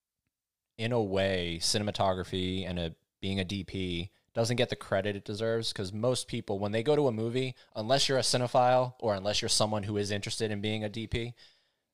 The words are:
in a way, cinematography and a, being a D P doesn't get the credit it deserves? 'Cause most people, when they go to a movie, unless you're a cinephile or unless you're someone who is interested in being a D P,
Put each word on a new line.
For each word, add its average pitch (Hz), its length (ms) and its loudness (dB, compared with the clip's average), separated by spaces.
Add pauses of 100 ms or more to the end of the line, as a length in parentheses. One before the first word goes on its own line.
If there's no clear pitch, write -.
(760)
in 113 160 -2
a 120 100 4
way, 95 580 0
cinematography 95 1080 0
and 90 100 -4
a, 82 160 -4 (260)
being 98 200 -2
a 92 40 0
D 95 200 -4
P 90 460 -4 (240)
doesn't 117 220 2
get 117 120 2
the 107 80 -4
credit 101 400 -2
it 98 80 -12
deserves? 113 480 -2
'Cause 95 200 -6
most 120 360 -2
people, 107 300 -4
when 101 140 -2
they 113 100 2
go 147 120 4
to 147 140 4
a 117 40 2
movie, 117 420 -2 (200)
unless 113 340 2
you're 135 100 2
a 117 40 2
cinephile 127 760 4
or 110 160 2
unless 98 280 0
you're 113 60 -2
someone 107 360 2
who 104 120 -2
is 101 140 0
interested 107 400 -2
in 104 100 -4
being 107 240 -2
a 107 40 -2
D 110 180 -6
P, 120 280 -4 (600)